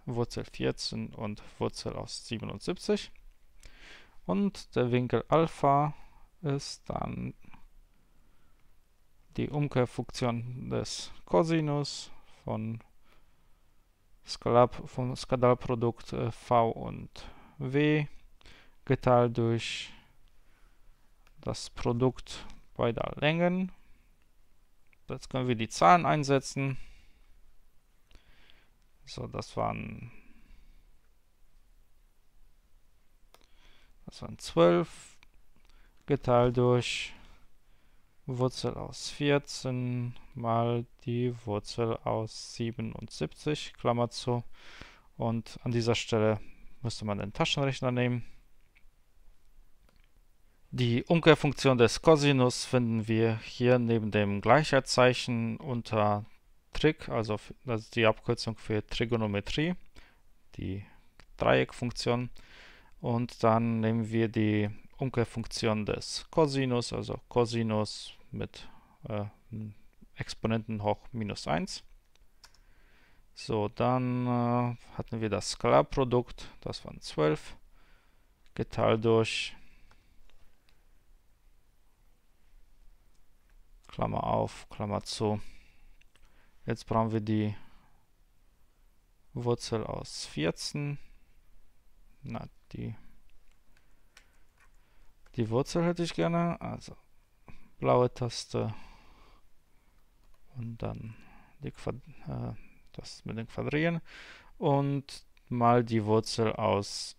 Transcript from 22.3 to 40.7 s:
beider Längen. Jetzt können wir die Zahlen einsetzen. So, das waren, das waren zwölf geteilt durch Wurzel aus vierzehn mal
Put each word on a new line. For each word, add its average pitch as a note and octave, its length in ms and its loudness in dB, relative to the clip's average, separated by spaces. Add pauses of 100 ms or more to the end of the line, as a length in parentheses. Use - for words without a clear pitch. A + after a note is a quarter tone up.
beider A#2+ 460 -2
Längen. F3 500 2 (1400)
Jetzt - 180 -10
können B2+ 200 -2
wir A#2+ 60 4
die A2 140 -2
Zahlen F3 380 8
einsetzen. C#3 720 0 (2250)
So, A#2+ 220 -10
das G#2+ 320 -8
waren, A2 520 -4 (4000)
das - 160 -18
waren - 160 -12
zwölf - 800 2 (880)
geteilt B2 500 4
durch B2 560 2 (1120)
Wurzel B2 480 0
aus - 360 -10
vierzehn B2+ 1040 -2 (200)
mal A#2 520 0 (180)